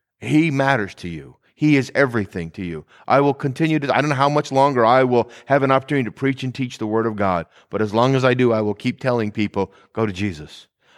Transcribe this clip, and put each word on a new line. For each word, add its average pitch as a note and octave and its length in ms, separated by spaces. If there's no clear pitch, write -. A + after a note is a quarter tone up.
He D#3 320
matters C3+ 460
to F2+ 120
you. D2 280
He D3+ 220
is C3 180
everything G#2+ 580
to G2 120
you. D#2+ 200
I C3+ 140
will C#3+ 140
continue D3+ 440
to, C3+ 180
I B2+ 40
don't D3+ 100
know C3+ 60
how C#3 120
much D3 220
longer C3+ 340
I B2+ 200
will B2 260
have C3+ 160
an C3+ 80
opportunity C3+ 360
to G#2 40
preach C3+ 320
and B2+ 100
teach B2+ 260
the A2 100
Word A2 180
of A2 80
God, F#2 320
but G2+ 100
as G#2 140
long B2+ 220
as B2+ 80
I B2+ 100
do, B2 180
I A2 100
will G#2 120
keep - 240
telling A#2+ 320
people, G2+ 420
"Go A2 120
to G#2 80
Jesus." F2+ 540